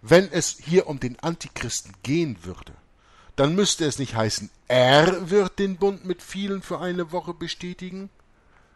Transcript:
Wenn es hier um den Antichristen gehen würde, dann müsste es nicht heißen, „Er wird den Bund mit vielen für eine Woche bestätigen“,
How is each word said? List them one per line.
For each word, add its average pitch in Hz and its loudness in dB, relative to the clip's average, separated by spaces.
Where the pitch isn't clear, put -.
Wenn 170 6
es - -4
hier 170 2
um 139 -8
den 123 -6
Antichristen - -8
gehen 139 -2
würde, - -14
dann 143 2
müsste 196 0
es 139 -2
nicht 131 -6
heißen, 110 -2
„Er 151 6
wird 196 2
den 196 -2
Bund 196 -2
mit 180 -6
vielen 196 -8
für 165 -8
eine 175 -6
Woche 175 -8
bestätigen“, 180 -12